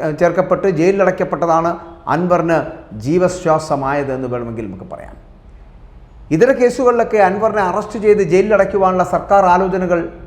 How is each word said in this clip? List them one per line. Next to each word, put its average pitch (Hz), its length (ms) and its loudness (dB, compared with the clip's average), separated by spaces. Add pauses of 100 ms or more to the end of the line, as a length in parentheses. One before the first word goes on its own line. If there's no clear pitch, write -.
(200)
ചേർക്കപ്പെട്ട് 175 480 0 (100)
ജയിലിലടയ്ക്കപ്പെട്ടതാണ് 170 920 0 (440)
അൻവറിന് 170 440 0 (460)
ജീവശ്വാസമായത് 147 1120 -2
എന്ന് 131 160 -6
വേണമെങ്കിൽ 117 360 -8
നമുക്ക് 92 240 -14
പറയാം. - 240 -16 (1200)
ഇതര 240 140 6 (100)
കേസുകളിലൊക്കെ 240 580 2 (100)
അൻവറിനെ 208 420 0
അറസ്റ്റ് 208 340 -6
ചെയ്ത് 208 180 4 (100)
ജയിലിലടയ്ക്കുവാനുള്ള 190 720 2 (100)
സർക്കാർ 196 300 2 (100)
ആലോചനകൾ 185 440 0 (280)